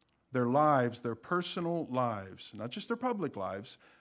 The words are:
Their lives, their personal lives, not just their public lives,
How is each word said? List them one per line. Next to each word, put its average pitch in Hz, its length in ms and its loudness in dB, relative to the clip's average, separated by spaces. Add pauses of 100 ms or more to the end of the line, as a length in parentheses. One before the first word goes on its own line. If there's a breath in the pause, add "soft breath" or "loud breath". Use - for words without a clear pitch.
(340)
Their 123 140 2
lives, 131 520 6
their 113 160 -4
personal 170 760 -2
lives, 110 640 -2
not 107 160 -6
just - 200 -10
their 240 80 -2
public 208 400 -2
lives, 98 400 -6 (240 soft breath)